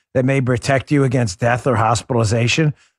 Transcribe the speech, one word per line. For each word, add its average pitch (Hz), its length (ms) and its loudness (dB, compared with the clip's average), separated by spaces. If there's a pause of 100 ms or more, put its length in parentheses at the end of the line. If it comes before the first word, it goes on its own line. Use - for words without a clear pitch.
(140)
that 127 100 2
may 135 160 0
protect 127 500 -2
you 143 140 2
against 123 360 -2
death 120 260 0
or 123 100 2
hospitalization, 117 960 0 (260)